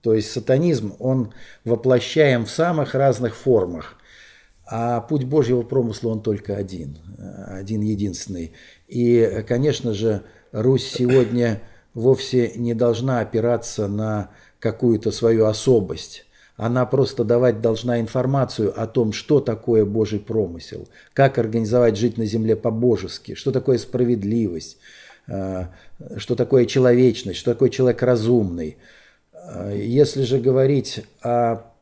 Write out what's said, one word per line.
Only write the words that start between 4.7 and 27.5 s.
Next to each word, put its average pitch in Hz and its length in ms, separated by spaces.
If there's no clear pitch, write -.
путь 143 240
Божьего 127 380
промысла, 117 460
он 110 120
только 104 340
один, 87 420
э, 95 420
один 104 220
единственный. 98 720
И, 113 600
конечно 131 460
же, 104 280
Русь 123 360
сегодня 120 760
вовсе 123 600
не 120 180
должна 120 480
опираться 110 680
на 104 420
какую-то 110 520
свою 113 340
особость. 107 800
Она 120 300
просто 135 380
давать 117 380
должна 117 380
информацию 123 800
о 113 80
том, 110 240
что 147 280
такое 113 460
Божий 107 340
промысел, 98 680
как 135 260
организовать 113 580
жить 110 200
на 113 80
земле 110 300
по-божески, 110 760
что - 180
такое 127 280
справедливость, 113 1000
э, 95 380
что 117 180
такое 123 300
человечность, 123 760
что 120 140